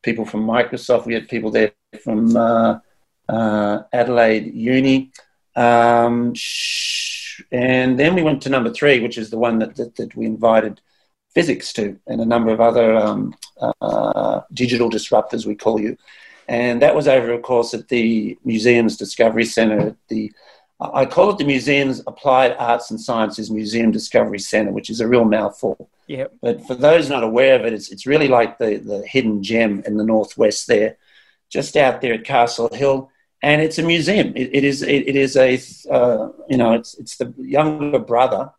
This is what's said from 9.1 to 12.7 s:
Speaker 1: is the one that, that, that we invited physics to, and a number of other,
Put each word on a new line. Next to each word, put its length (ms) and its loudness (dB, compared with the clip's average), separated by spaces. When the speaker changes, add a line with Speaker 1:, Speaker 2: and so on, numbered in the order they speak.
Speaker 1:
is 120 -10
the 100 -8
one 200 0
that, 180 -4
that, 180 -10
that 200 -10
we 100 -6
invited 560 0
physics 400 -2
to, 320 -4
and 160 -6
a 40 -2
number 260 2
of 80 -2
other, 380 4